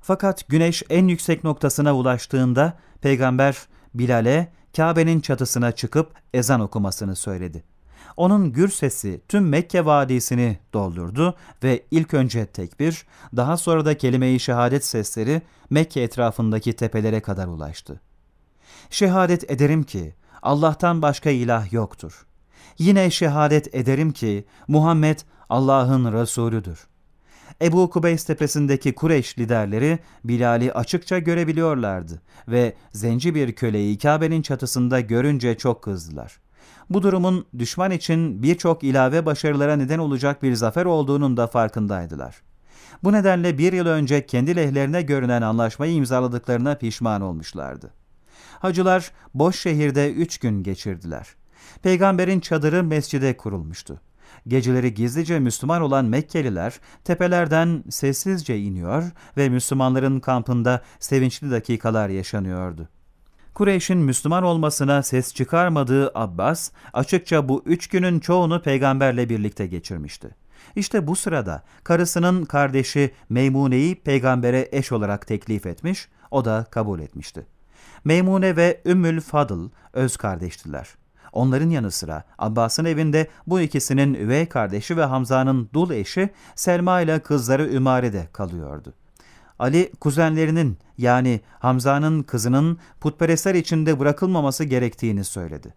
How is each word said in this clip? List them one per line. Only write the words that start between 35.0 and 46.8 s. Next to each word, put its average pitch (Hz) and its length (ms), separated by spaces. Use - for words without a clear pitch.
görünce 120 560
çok 120 260
kızdılar. 82 580
Bu 185 120
durumun 185 440
düşman 170 320
için 160 520
birçok 165 420
ilave 135 420
başarılara 147 500
neden 143 220
olacak 143 440
bir 131 120
zafer 117 300
olduğunun 143 520
da 117 100
farkındaydılar. 95 880
Bu 202 80
nedenle 180 460
bir 175 140
yıl 180 140
önce 147 400
kendi 139 300
lehlerine 143 460
görünen 127 400
anlaşmayı 113 520
imzaladıklarına 127 800
pişman 113 460